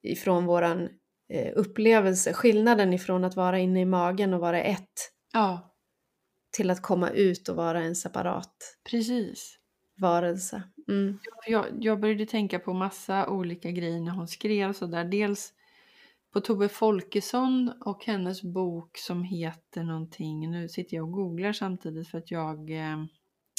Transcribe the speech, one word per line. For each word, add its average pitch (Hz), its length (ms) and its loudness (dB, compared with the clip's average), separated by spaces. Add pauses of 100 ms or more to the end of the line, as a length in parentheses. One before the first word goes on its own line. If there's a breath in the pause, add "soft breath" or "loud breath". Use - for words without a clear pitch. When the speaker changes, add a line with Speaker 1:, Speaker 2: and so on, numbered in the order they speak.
Speaker 1:
ifrån 180 440 0
våran, 175 420 2 (400)
eh, - 280 -4
upplevelse, 190 760 4
skillnaden 214 600 6
ifrån 185 320 0
att 185 120 -2
vara 185 220 2
inne 185 220 4
i 185 40 4
magen 185 500 2
och 175 60 2
vara 170 220 2
ett - 500 -4 (200)
Speaker 2:
Ja. 190 420 0 (760)
Speaker 1:
till 180 200 0
att 185 120 0
komma 180 280 2
ut 185 380 2
och 175 80 -4
vara 165 260 0
en 165 140 -4
separat 185 800 -6 (120)
Speaker 2:
Precis. 233 680 -2 (420)
Speaker 1:
varelse. 180 600 0 (260)
Mm. 196 340 0
Speaker 2:
Ja, 453 100 -16 (120)
för 220 80 -4
jag, 226 140 2 (140)
jag 214 200 2
började 214 260 0
tänka 202 320 -2
på 180 140 -4
massa 190 560 -2
olika 175 420 -4
grejer 170 300 -2
när 170 120 -4
hon 175 160 -6
skrev 202 440 0
så 196 140 -6
där. 170 180 -2
Dels 202 480 -2 (800 soft breath)
på 202 80 0
Tove 202 280 0
Folkesson 240 1040 0 (120)
och 202 200 -6
hennes 190 380 -2
bok 175 560 -4
som 180 260 -4
heter 165 600 -8
någonting. 160 680 -6
Nu 170 180 -6
sitter 175 280 -8
jag 160 80 -4
och 165 80 -8
googlar 185 400 -4
samtidigt 175 560 -6
för 165 100 -8
att 165 120 -12
jag, 156 400 -6
eh, 156 340 -6 (540)